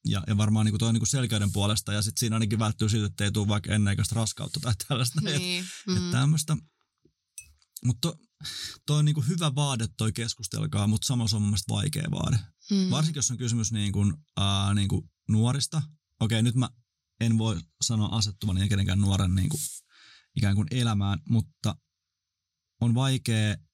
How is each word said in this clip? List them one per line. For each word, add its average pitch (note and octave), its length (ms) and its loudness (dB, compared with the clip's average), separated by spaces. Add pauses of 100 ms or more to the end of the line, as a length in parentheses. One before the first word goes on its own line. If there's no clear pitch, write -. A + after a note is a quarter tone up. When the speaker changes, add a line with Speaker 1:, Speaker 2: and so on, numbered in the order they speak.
Speaker 1:
ja, G#2 220 0
ja G#2+ 100 0
varmaan G#2+ 300 2
niinku G#2 120 0
toi A2+ 100 2
on A2+ 60 4
niinku A2 120 0
selkeyden G#2+ 460 0
puolesta G#2 400 -2
ja G#2 100 0
sit G#2+ 160 -4
siinä A2 180 0
ainakin A2 220 0
välttyy A2 300 0
siltä, G#2 180 0
ettei G2+ 260 -2
tuu G#2 160 0
vaikka G#2 260 0
ennenaikaista G#2 400 2
raskautta G#2+ 460 -4
tai A#2 140 0 (140)
tällaista. B2 320 0
Speaker 2:
Niin. F3+ 440 -2
Speaker 1:
Et, F3+ 60 -12 (160)
Speaker 2:
Mm. F#3 100 0 (100)
Speaker 1:
et F3 40 -4
tämmöstä. D3+ 460 2 (1300)
Mut B2 160 0
to-, - 160 -4 (680)
toi D3 120 2
on D3+ 60 4
niinku D3+ 160 4
hyvä D#3 340 0
vaade C3 320 0 (100)
toi A2 160 0
keskustelkaa, G#2 760 -4
mut G#2+ 180 2
samalla A#2+ 240 0
se A2+ 80 0
on G#2 60 0
mun G2+ 80 2
mielestä G#2 240 -2
vaikea - 360 -2
vaade. - 280 0 (320)
Speaker 2:
Mm. F#3+ 200 2
Speaker 1:
Varsinkin D#3 280 0
jos B2+ 120 2
on A#2+ 80 -4
kysymys A2+ 340 0
niinku, G2+ 320 0 (320)
ää, G2 380 0
niinku G2 360 0 (180)
nuorista. B2 540 0 (380)
Okei, A2 220 2
nyt A#2 120 2
mä B2+ 160 0 (500)
en A2+ 180 4
voi A2 220 0 (240)
sanoa G#2+ 240 0 (100)
asettuvani G2+ 500 0
kenenkään G2 320 2
nuoren F#2+ 340 2
niinku F#2+ 260 0 (760)
ikään G2 200 2
kuin G#2+ 140 0
elämään, G#2 480 0 (100)
mutta - 480 -2 (1040)
on A#2 140 2
vaikea A#2 640 0 (180)